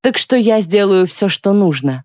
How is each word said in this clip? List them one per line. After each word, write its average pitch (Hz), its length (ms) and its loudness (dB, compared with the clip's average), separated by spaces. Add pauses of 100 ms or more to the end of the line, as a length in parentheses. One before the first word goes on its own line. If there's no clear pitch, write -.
Так - 160 0
что - 180 -2
я 220 240 2
сделаю 190 460 2
все, 196 220 -4
что 196 240 -2
нужно. 139 520 0